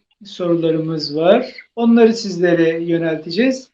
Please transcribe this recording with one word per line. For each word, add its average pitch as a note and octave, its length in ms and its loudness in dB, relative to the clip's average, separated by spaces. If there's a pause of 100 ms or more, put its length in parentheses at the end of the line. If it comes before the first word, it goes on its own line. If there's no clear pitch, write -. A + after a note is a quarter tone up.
(240)
sorularımız D#3+ 920 -4
var. F#3+ 360 2 (240)
Onları A#3 380 4
sizlere E3+ 680 0
yönelteceğiz. E3 920 -2